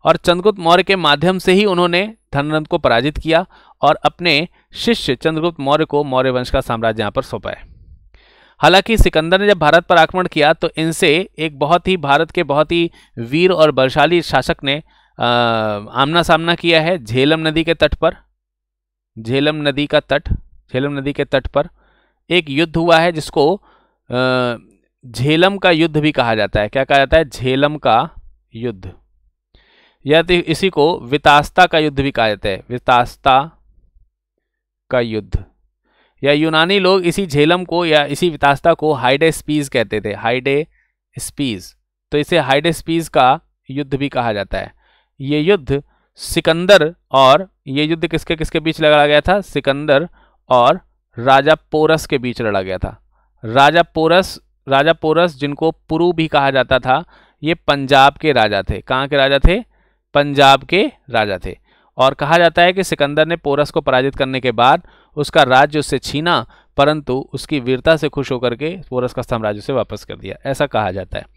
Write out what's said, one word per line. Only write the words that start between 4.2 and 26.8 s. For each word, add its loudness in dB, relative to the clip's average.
शिष्य -2
चंद्रगुप्त -4
मौर्य 0
को -2
मौर्य 0
वंश -4
का 0
साम्राज्य -4
यहाँ -6
पर -4
सौंपा -10
है। -14
हालांकि 4
सिकंदर 2
ने 2
जब 2
भारत 2
पर 2
आक्रमण 2
किया 0
तो -2
इनसे 0
एक -8
बहुत 0
ही, 0
भारत 0
के -4
बहुत -2
ही -2
वीर 0
और 4
बलशाली 2
शासक -2
ने, -4
अ, -2
आमना 0
सामना 2
किया 0
है -4
झेलम 0
नदी -2
के -2
तट 0
पर। -2
झेलम -4
नदी -4
का 0
तट, -4
झेलम -4
नदी -6
के -4
तट -2
पर -2
एक 0
युद्ध -2
हुआ 4
है 2
जिसको, 0
अ, -2
झेलम 0
का 2
युद्ध 0
भी 0
कहा 0
जाता -2
है। -2
क्या -2